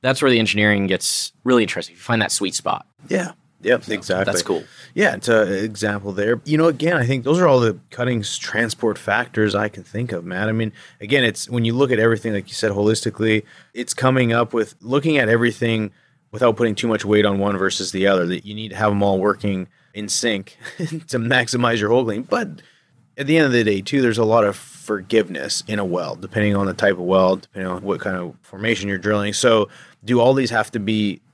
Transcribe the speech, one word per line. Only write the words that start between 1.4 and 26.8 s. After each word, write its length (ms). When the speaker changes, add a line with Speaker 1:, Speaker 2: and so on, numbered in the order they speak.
Speaker 1:
really 180
interesting. 340
You 40
find 200
that 100
sweet 240
spot. 320
Speaker 2:
Yeah. 240
Yep, 220
Speaker 1:
So, 100
Speaker 2:
exactly. 320
Speaker 1:
that's 160
cool. 200
Speaker 2:
Yeah, 220
it's 120
an 240
example 600
there. 320
You 140
know, 80
again, 300
I 100
think 180
those 160
are 80
all 100
the 180
cuttings 480
transport 600
factors 560
I 140
can 140
think 300
of, 140
Matt. 220
I 40
mean, 200
again, 240
it's 240
when 160
you 100
look 160
at 80
everything, 360
like 140
you 60
said, 160
holistically, 720
it's 200
coming 380
up 200
with 300
looking 340
at 140
everything 600
without 260
putting 200
too 100
much 180
weight 200
on 160
one 160
versus 340
the 160
other, 200
that 180
you 100
need 140
to 80
have 160
'em 100
all 160
working 480
in 140
sync 480
<laughs> 120
to 400
maximize 640
your 100
hole 140
clean. 180
But 380
at 100
the 120
end 80
of 60
the 120
day, 160
too, 220
there's 160
a 60
lot 200
of 100
forgiveness 640
in 120
a 60
well, 320
depending 400
on 100
the 80
type 200